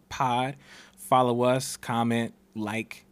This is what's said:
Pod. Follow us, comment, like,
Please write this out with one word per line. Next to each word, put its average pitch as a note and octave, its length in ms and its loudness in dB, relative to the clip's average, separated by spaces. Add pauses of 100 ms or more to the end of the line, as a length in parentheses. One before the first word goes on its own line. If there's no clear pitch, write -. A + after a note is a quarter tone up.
Pod. B2+ 460 -2 (400)
Follow B2 480 2
us, B2+ 320 0
comment, A#2 580 -2 (220)
like, A2 560 -8